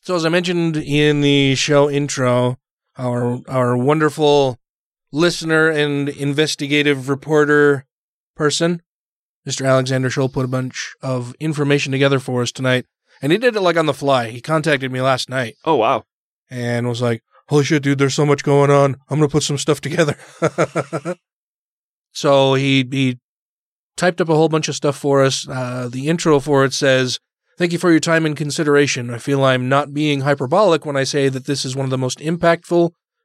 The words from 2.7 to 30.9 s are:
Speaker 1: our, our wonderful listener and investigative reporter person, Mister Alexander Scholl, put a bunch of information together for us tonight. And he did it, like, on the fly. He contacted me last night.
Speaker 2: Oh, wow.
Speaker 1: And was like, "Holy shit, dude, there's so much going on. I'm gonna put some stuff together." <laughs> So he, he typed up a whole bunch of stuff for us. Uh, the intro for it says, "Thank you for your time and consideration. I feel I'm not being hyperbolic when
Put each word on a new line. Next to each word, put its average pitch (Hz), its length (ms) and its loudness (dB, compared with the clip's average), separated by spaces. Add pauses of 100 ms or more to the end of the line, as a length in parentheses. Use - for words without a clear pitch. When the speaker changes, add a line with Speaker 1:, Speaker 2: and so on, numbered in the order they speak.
Speaker 1:
our, 123 500 -4
our 123 280 0
wonderful 143 840 2 (520)
listener 160 580 0
and 147 400 -2
investigative 143 1000 -2
reporter 147 760 2 (500)
person, 165 480 -2 (600)
Mister 135 200 -8
Alexander 131 440 0
Scholl, 135 220 -2
put 131 140 -2
a 127 40 -6
bunch 127 520 -6
of 127 380 -6
information 147 520 0
together 135 280 2
for 123 240 -4
us 117 80 -4
tonight. 127 340 -2 (360)
And 139 100 0
he 185 60 4
did 240 180 2
it, 208 60 0
like, 170 160 2
on 160 80 2
the 143 80 0
fly. 135 360 0
He 120 120 -14
contacted 147 500 -2
me 127 100 -4
last 131 280 0
night. 127 340 -6
Speaker 2:
Oh, 160 120 2
wow. 117 280 2 (460)
Speaker 1:
And 120 380 -4
was 120 140 -4
like, 117 220 -2 (240)
"Holy 147 160 2
shit, 147 180 0
dude, 139 160 0
there's 135 160 0
so 147 120 0
much 143 180 2
going 139 260 4
on. 139 280 4 (120)
I'm 139 100 -2
gonna 151 100 2
put 147 140 0
some 143 140 -4
stuff 147 240 -2
together." 147 360 -2 (240)
<laughs> 165 760 -4 (920)
So 135 420 2
he, 135 360 2
he 131 300 -2 (800)
typed 175 240 0
up 165 80 -2
a 160 60 4
whole 160 140 4
bunch 156 200 -2
of 139 60 -6
stuff 147 220 -4
for 139 260 2
us. 135 240 -2
Uh, 127 440 -8
the 131 160 -8
intro 160 320 2
for 139 260 2
it 131 80 -2
says, 131 460 0 (380)
"Thank 175 140 0
you 170 60 -4
for 175 140 2
your 160 80 6
time 160 260 0
and 151 120 -4
consideration. 143 720 0
I 117 80 -10
feel 135 260 -2
I'm 127 260 0
not 143 240 0
being 147 280 -2
hyperbolic 147 640 2
when 143 120 -4